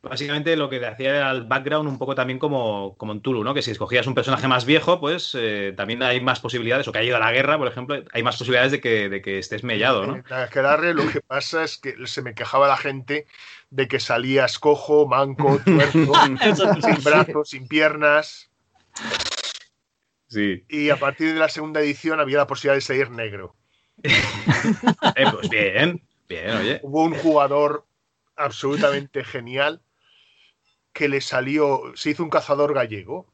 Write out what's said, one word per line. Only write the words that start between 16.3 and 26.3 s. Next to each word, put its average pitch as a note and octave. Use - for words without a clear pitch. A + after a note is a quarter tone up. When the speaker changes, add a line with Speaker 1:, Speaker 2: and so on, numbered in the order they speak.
Speaker 3:
Eso G3
Speaker 2:
sin -
Speaker 3:
sí. C3+
Speaker 2:
brazos, D3+
sin C3
piernas. D3+
Speaker 1:
Sí. G#2
Speaker 2:
Y D3
a C#3+
partir C#3
de D#3+
la D#3
segunda D#3
edición D#3
había C#3+
la C#3+
posibilidad C#3
de C3+
salir C3
negro. G#2
Speaker 1:
<laughs> -
Eh, C3+
pues G2+
bien, A2+
bien, F2